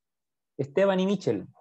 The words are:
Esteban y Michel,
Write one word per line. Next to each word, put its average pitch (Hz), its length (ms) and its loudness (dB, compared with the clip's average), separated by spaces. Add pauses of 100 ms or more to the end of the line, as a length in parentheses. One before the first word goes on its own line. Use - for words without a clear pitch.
(580)
Esteban 190 420 0
y 185 60 2
Michel, 151 420 -2 (140)